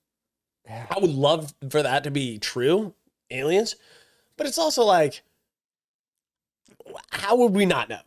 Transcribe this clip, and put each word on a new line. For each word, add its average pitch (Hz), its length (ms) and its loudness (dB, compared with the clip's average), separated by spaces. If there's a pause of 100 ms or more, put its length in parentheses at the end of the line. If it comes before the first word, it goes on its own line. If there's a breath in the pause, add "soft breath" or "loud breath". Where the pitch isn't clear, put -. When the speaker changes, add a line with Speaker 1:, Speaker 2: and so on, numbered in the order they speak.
(680)
Speaker 1:
Yeah. 117 260 -16
Speaker 2:
I 185 60 -4
would 185 100 2
love 147 440 0 (160)
for 151 120 0
that 139 220 -2
to 147 80 -8
be 131 260 -4
true, 165 560 -2 (360)
aliens, 165 480 -2 (580 soft breath)
but 302 100 -4
it's 277 120 -6
also 311 260 0
like, 170 400 2 (1900)
how 214 280 0
would 240 160 4
we 196 120 4
not 131 240 0
know 104 180 -10